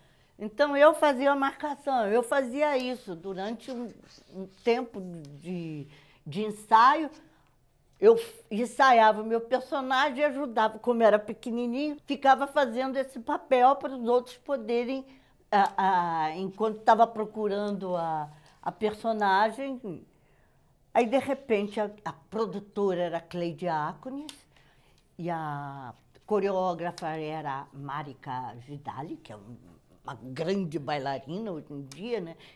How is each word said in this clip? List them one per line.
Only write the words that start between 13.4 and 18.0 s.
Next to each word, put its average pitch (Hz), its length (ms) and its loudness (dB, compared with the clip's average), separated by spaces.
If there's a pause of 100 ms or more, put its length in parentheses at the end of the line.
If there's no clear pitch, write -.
para 277 200 -6
os 240 120 -6
outros 240 300 0
poderem, 247 680 -4 (460)
a, 202 220 2 (520)
a, 160 100 -4
enquanto 208 440 -4
tava 226 260 6
procurando 208 880 -4
a, 160 320 -4 (360)